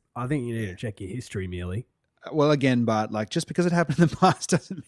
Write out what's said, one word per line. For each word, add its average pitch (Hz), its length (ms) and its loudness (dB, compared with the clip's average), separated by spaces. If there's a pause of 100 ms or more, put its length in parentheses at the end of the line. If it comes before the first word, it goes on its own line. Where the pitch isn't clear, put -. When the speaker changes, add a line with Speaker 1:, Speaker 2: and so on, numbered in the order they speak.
(160)
Speaker 1:
I 123 100 -6
think 135 200 -2
you 117 80 -6
need 113 120 -4
to 90 100 -8
check - 240 -8
your 95 100 -10
history 104 360 -8
merely. 90 400 -6 (380)
Speaker 2:
Uh, - 100 -12
well, 151 160 4
again, 131 340 4
but, 110 280 2
like, 107 180 -4
just - 180 -4
because 175 160 0
it 175 80 0
happened 165 280 2
in 165 80 6
the - 80 -8
<laughs> - 40 -16
past - 300 4
doesn't 180 380 -2